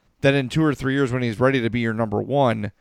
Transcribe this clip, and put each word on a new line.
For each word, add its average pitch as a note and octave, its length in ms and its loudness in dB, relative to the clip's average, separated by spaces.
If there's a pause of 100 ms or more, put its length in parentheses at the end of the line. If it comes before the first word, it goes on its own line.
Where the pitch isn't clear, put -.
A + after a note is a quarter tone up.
(200)
that C#3 140 2
in C3+ 160 0
two D#3+ 120 0
or D3+ 140 2
three C3 180 -4
years C3+ 200 0
when B2+ 80 -2
he's A#2 180 -2
ready C3 220 2
to A2+ 80 0
be A#2 100 -2
your A#2 140 0
number G#2+ 280 -2
one, A2 600 0